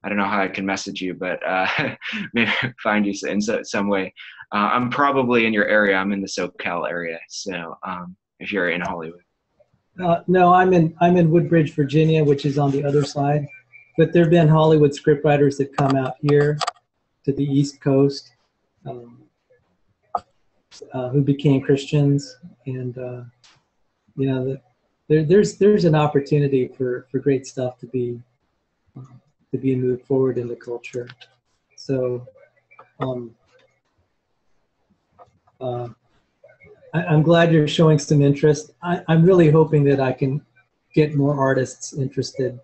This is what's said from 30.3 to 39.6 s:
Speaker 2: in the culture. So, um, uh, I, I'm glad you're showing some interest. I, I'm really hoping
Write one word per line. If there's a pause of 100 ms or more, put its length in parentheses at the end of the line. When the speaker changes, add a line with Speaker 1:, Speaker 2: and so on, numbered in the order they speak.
Speaker 2:
in
the
culture. (680)
So, (720)
um, (2250)
uh, (1040)
I,
I'm
glad
you're
showing
some
interest. (100)
I,
I'm
really
hoping